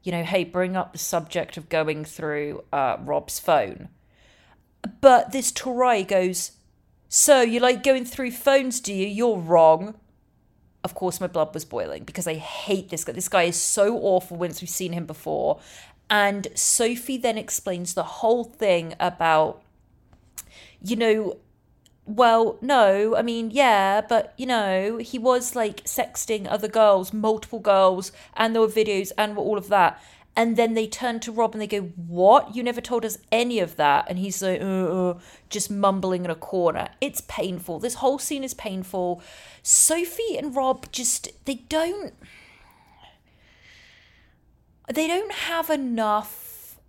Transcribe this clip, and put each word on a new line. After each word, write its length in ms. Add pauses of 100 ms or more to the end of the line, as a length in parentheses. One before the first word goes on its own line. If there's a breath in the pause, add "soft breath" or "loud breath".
you 100
know, 100
"Hey, 220
bring 320
up 160
the 60
subject 580
of 140
going 340
through, 640
uh, 320
Rob's 360
phone." 500 (1120 soft breath)
But 320
this 180
Torai 560
goes, 460 (560)
"So 320
you 200
like 220
going 220
through 280
phones, 480
do 120
you? 140
You're 320
wrong." 560 (920)
Of 100
course, 260
my 60
blood 260
was 120
boiling 400
because 240
I 60
hate 560
this 120
guy. 100
This 160
guy 160
is 160
so 380
awful 380
once 240
we've 80
seen 240
him 120
before. 540 (500 loud breath)
And 460
Sophie 640
then 200
explains 580
the 100
whole 400
thing 560
about, 640 (1160 loud breath)
you 140
know, 440 (680)
"Well, 560
no, 560
I 60
mean, 280
yeah, 500
but, 360
you 100
know, 520
he 200
was, 380
like, 300
sexting 640
other 200
girls, 440
multiple 460
girls, 540 (240 loud breath)
and 180
there 80
were 60
videos 500
and 180
all 220
of 120
that." 300 (380 loud breath)
And 180
then 180
they 120
turn 340
to 120
Rob 220
and 80
they 40
go, 300
"What? 580
You 80
never 200
told 240
us 100 (160)
any 260
of 180
that." 300
And 120
he's 240
like, 180
"Uh, 480
uh," 100 (300 loud breath)
just 220
mumbling 560
in 40
a 60
corner. 540 (100)
It's 220
painful. 580
This 140
whole 240
scene 260
is 80
painful. 680 (400 loud breath)
Sophie 760
and 160
Rob 380
just, 380 (160)
they 80
don't, 600 (2750 soft breath)
they 160
don't 240
have 380
enough 1080 (100)